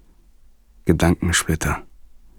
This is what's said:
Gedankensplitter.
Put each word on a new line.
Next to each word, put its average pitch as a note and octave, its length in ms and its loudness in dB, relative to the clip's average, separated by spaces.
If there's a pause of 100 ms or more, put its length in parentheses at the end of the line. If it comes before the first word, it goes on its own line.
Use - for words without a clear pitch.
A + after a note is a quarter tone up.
(840)
Gedankensplitter. E2 1000 0 (560)